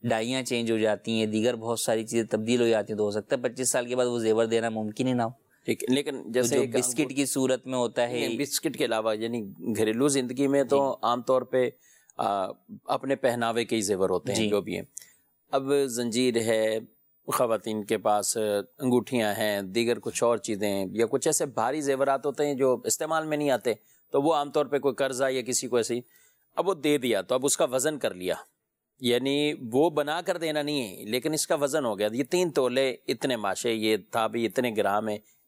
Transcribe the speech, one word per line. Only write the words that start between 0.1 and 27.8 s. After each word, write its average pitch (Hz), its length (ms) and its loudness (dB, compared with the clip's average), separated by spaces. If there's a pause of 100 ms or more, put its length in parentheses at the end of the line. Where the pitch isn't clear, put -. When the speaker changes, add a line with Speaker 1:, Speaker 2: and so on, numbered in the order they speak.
Speaker 1:
چینج 117 280 -2
ہو 113 60 2
جاتی 107 340 0
ہیں، 110 140 2
دیگر 110 300 0
بہت 113 240 -4
ساری 113 240 0
چیزیں 117 200 0
تبدیل 110 380 0
ہو 117 60 4
جاتی 110 260 2
ہیں، 104 40 -2
تو 107 60 2
ہو 104 80 0
سکتا 107 240 -2
ہے 127 60 -6
پچیس 123 300 -2
سال 123 140 0
کے 120 100 -4
بعد 127 100 2
وہ 120 140 0
زیور 110 260 4
دینا 113 240 2
ممکن 110 380 -2
ہی 127 60 2
نہ 120 80 2
ہو۔ 113 80 0 (360)
Speaker 2:
ٹھیک - 180 -4
ہے، 127 100 0
لیکن 139 380 -4
جیسے 123 240 2
Speaker 1:
جو 127 60 4
Speaker 2:
ایک 120 140 -2
Speaker 1:
بسکٹ 127 400 0
کی 139 100 2
صورت 131 420 0
میں 131 100 -2
ہوتا 120 320 0
ہے۔ 120 180 -2
Speaker 2:
نہیں، 113 100 -2
بسکٹ 143 400 -4
کے 143 80 0
علاوہ 110 320 0
یعنی 113 340 -4 (260)
گھریلو 110 300 2
زندگی 135 400 0
میں 139 160 2
تو 139 280 2
Speaker 1:
جی۔ - 160 -2
Speaker 2:
عام 120 140 2
طور 131 200 2
پہ، 127 280 0 (480)
آ، 101 280 0 (400)
اپنے 135 300 -2
پہناوے 117 500 0
کے 113 100 0
ہی 110 60 2
زیور 95 280 0
ہوتے 90 240 -2
ہیں، 98 60 0
Speaker 1:
جی۔ 107 100 2
Speaker 2:
جو 104 120 2
بھی 90 140 -6
ہیں۔ 90 80 -6 (680)
اب 135 200 0 (140)
زنجیر 120 520 0
ہے، 110 420 2 (480)
خواتین 110 560 0
کے 107 140 0
پاس 107 400 0 (400)
انگوٹھیاں 120 560 0
ہیں، 104 280 0
دیگر 110 380 0
کچھ - 240 -2
اور 120 140 4
چیزیں 101 540 -2
یا 110 140 2
کچھ 131 220 -2
ایسے 156 180 0
بھاری 135 360 -2
زیورات 139 440 0
ہوتے 147 220 0
ہیں 143 60 0
جو 127 300 4
استعمال 156 420 -2
میں 151 120 -2
نہیں 147 120 0
آتے، 120 240 2 (380)
تو 139 100 2
وہ 156 120 4
عام 147 180 0
طور 147 140 2
پہ 135 140 -2
کوئی 135 160 0
قرضہ 131 340 0
یا 131 120 -2
کسی 123 260 -4
کو 117 100 0
ایسے 117 180 0
ہی، 123 60 -4 (540)
اب 175 120 0
وہ 196 60 2
دے 147 240 2
دیا 117 240 2
تو 123 140 0
اب 131 100 0
اس 139 120 2
کا 170 80 2
وزن 131 340 -2